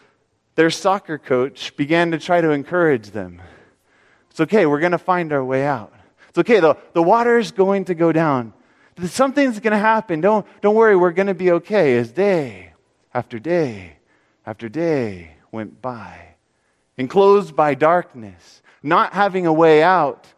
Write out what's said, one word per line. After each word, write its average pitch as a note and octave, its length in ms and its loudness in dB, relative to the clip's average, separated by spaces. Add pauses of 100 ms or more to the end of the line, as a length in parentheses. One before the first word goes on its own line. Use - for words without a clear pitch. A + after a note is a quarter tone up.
(560)
their E3 140 4
soccer F#3 480 -2
coach C3+ 600 -4
began E3 340 0
to D#3+ 80 -4
try F3 220 0
to E3 80 0
encourage C#3+ 640 -2
them. F2+ 300 -12 (880)
"It's - 120 -6
okay, F#3+ 240 2
we're D3 160 0
gonna F3 160 0
find F3 340 -4
our C3+ 140 -2
way C3 200 -2
out. B2 280 -6 (340)
It's - 120 -10
okay, G#3 200 2
the, D#3+ 160 4 (160)
the F3 100 0
water A#3 360 2
is G3+ 140 -2
going F#3+ 340 0
to F#3 100 -6
go E3 160 2
down. C#3+ 400 -2 (540)
Something's C4 540 -2
gonna G#3 200 -2
happen. G#3+ 420 0
Don't, G3+ 240 2 (160)
don't G#3 140 0
worry, A3 200 4
we're F3+ 160 2
gonna G3 220 -2
be F3+ 180 0
okay." E3+ 460 0
As A#2 140 -4
day C#3+ 640 -4 (400)
after A#2+ 260 -8
day A#2 580 -6 (480)
after A2+ 220 -12
day A2 680 -6 (160)
went A2 300 -12
by, F2 540 -16 (640)
enclosed F#3+ 580 2
by D3+ 180 0
darkness, C#3 880 -4 (220)
not F3+ 300 0
having F#3 340 0
a D#3+ 60 2
way D#3 280 6
out, E3 460 0 (100)